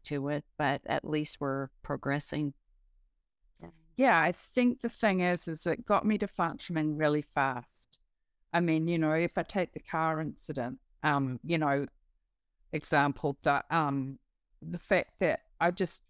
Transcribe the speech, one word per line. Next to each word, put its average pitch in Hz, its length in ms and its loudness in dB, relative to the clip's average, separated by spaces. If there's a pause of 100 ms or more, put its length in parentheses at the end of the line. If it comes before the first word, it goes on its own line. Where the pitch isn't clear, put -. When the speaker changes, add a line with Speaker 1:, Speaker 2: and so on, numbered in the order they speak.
Speaker 1:
to 143 240 -4
it, 147 160 -4 (120)
but 143 280 0
at - 180 -2
least 151 380 -4
we're 135 260 -2 (160)
progressing. 143 720 -4 (1400)
Speaker 2:
Yeah, 240 200 6
I 160 140 4
think 247 480 0
the 233 80 -6
thing 196 320 2
is, 180 300 0
is 160 180 -6
it - 180 -2
got 208 200 2
me 214 140 2
to 202 80 -2
functioning 156 680 -2
really 151 300 2 (100)
fast. 131 640 -4 (540)
I 170 80 2
mean, 160 260 2
you 170 100 0
know, 156 140 2
if 165 260 0
I 170 60 -2
take 180 300 -4
the - 80 -12
car 160 400 -2
incident, 139 580 -8 (240)
um, 139 400 0
you 165 140 0
know, 143 300 2 (840)
example, 143 720 0
the, 143 280 2
um, 139 480 -2 (440)
the 170 180 -10
fact - 400 0
that - 220 0 (180)
I 175 120 2
just - 380 -4